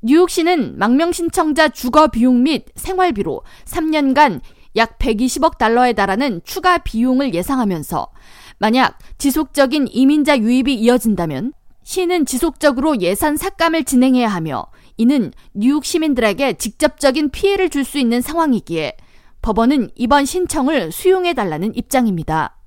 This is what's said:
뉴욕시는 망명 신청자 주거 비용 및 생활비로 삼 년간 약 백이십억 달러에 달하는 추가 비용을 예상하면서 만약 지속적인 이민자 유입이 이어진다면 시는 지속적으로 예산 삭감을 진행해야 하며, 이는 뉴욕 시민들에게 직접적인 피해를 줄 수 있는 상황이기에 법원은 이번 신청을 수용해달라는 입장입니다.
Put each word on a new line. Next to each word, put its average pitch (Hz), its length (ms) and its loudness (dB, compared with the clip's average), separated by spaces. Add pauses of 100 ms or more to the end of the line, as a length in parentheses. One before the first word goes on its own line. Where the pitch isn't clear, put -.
뉴욕시는 320 760 0
망명 277 360 2
신청자 320 560 0
주거 302 400 2
비용 247 340 2
및 311 220 0 (100)
생활비로 294 680 -2 (200)
삼 311 280 -4
년간 269 500 2 (340)
약 220 240 0
백이십억 254 580 0
달러에 240 360 2
달하는 202 500 -2
추가 359 360 0
비용을 254 540 0
예상하면서 180 800 -4 (480)
만약 220 380 0 (220)
지속적인 277 680 0
이민자 285 480 2
유입이 247 360 0
이어진다면 220 800 -2 (300)
시는 349 440 -2
지속적으로 277 760 0
예산 208 340 -2
삭감을 330 500 -2
진행해야 254 440 2
하며, 160 380 -6 (300)
이는 233 360 0 (200)
뉴욕 254 300 0
시민들에게 269 680 0
직접적인 285 800 -2
피해를 392 380 0
줄 277 140 -2
수 262 140 -6
있는 247 240 0
상황이기에 240 760 -2 (460)
법원은 226 540 2
이번 277 300 2
신청을 277 680 -2
수용해달라는 240 840 -2
입장입니다. 185 920 -2